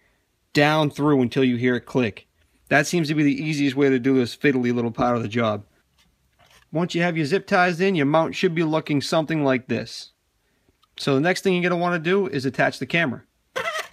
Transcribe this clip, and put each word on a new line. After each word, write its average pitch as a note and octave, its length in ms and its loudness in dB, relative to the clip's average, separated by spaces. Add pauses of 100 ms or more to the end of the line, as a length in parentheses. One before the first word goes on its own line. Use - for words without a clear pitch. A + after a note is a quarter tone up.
(540)
down D3+ 340 4
through C#3+ 320 2
until B2+ 240 0
you B2 120 0
hear B2 180 0
it A#2+ 100 -6
click. - 440 -4 (400)
That D3 180 2
seems E3 220 0
to D#3 60 -2
be D#3 80 2
the C#3+ 220 0
easiest C#3+ 320 -2
way C#3+ 140 4
to C3 80 4
do C3+ 160 0
this B2 200 0
fiddly B2+ 400 0
little A#2+ 160 -2
part A#2+ 260 -2
of A2+ 60 -2
the A2+ 60 -6
job. G#2+ 380 -2 (1080)
Once E3+ 220 -2
you E3+ 80 0
have F3 140 0
your D#3 100 0
zip F#3 200 -2
ties F3+ 340 2
in, G3 140 2
your C#3+ 120 2
mount D#3+ 280 2
should F3+ 200 0
be E3+ 100 0
looking D#3 360 0
something D#3 440 0
like C3 240 0
this. - 440 -8 (840)
So C#3+ 180 0
the C3+ 60 2
next F3+ 220 0
thing F#3+ 100 2
you're F3 100 0
gonna F3 180 0
wanna F3 180 0
do F3+ 280 0
is C3+ 200 -4
attach C3+ 320 -2
the C3+ 80 -8
camera. E3 360 -2 (680)